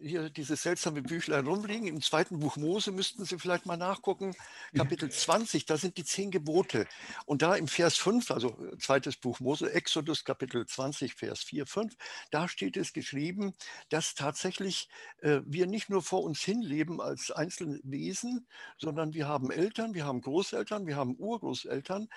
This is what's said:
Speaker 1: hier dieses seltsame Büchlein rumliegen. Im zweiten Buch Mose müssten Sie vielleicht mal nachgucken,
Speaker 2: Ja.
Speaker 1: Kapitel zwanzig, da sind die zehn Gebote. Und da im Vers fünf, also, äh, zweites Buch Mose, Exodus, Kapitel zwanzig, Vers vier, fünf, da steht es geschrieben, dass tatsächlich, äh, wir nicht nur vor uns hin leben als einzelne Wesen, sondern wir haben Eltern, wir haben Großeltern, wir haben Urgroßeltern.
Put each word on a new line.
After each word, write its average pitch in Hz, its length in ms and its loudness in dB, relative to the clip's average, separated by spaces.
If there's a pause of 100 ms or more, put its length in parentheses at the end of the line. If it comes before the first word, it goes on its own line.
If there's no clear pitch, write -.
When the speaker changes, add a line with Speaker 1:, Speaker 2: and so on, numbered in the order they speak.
Speaker 1:
hier 156 280 -2
dieses 147 340 -2
seltsame 165 380 0
Büchlein 139 440 0
rumliegen. 208 400 -2
Im 156 160 -4
zweiten 160 380 4
Buch 147 160 0
Mose 185 380 0
müssten 190 320 -2
Sie 175 120 -4
vielleicht 175 280 0
mal 175 100 -2
nachgucken, 185 580 0 (380)
Speaker 2:
Ja. 147 140 4
Speaker 1:
Kapitel 156 260 0
zwanzig, 175 540 2
da 156 100 2
sind 175 220 0
die 165 80 -4
zehn 196 260 -2
Gebote. 156 560 4 (380)
Und 147 160 2
da 175 140 8
im 160 120 2
Vers - 300 6
fünf, 233 340 4
also, 120 320 0
äh, - 140 -10
zweites 135 400 4
Buch 123 240 -2
Mose, 147 320 0
Exodus, 160 500 0
Kapitel 127 420 -2
zwanzig, 135 500 -4
Vers - 260 -6
vier, 143 240 -4
fünf, 220 300 -2 (340)
da 165 180 0
steht 190 300 -4
es 165 160 -2
geschrieben, 180 600 -4 (360)
dass 156 260 0
tatsächlich, 185 720 -2 (300)
äh, 143 260 4
wir 175 240 0
nicht 202 220 -4
nur 190 120 4
vor 185 220 0
uns 160 160 -2
hin 226 220 0
leben 156 400 0
als 135 300 -4
einzelne 165 520 -4
Wesen, 190 640 -4 (300)
sondern 156 360 -2
wir 151 140 -2
haben 139 240 0
Eltern, 214 420 0
wir 156 120 -2
haben 127 160 -2
Großeltern, 196 680 0
wir 143 80 -2
haben 131 220 0
Urgroßeltern. 180 1000 -4